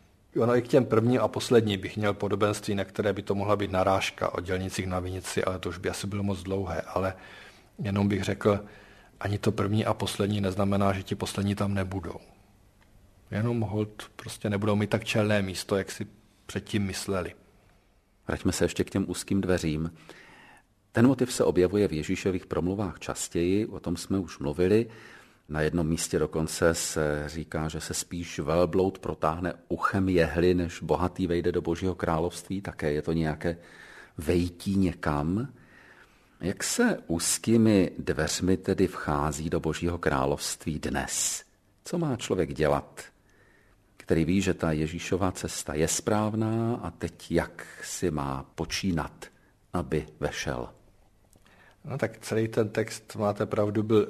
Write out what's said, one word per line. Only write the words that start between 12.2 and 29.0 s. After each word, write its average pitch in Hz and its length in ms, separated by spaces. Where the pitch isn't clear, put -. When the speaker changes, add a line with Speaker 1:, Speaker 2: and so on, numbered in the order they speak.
Speaker 1:
Jenom 117 300
holt 107 540
prostě - 340
nebudou 104 260
mít 104 140
tak 107 160
čelné 104 360
místo, 95 340
jak 95 160
si - 160
předtím - 380
mysleli. 95 520
Speaker 2:
Vraťme 87 240
se - 140
ještě 87 180
k - 60
těm 98 180
úzkým 98 340
dveřím. 82 520
Ten 117 160
motiv 127 260
se - 100
objevuje 90 440
v 80 60
Ježíšových 90 520
promluvách 92 540
častěji, 92 640
o 98 140
tom 85 180
jsme 95 220
už 87 200
mluvili. 92 500
Na 76 120
jednom 78 260
místě 82 320
dokonce 80 560
se 73 520
říká, 78 400
že 78 140
se - 120
spíš - 460
velbloud 87 600
protáhne 82 540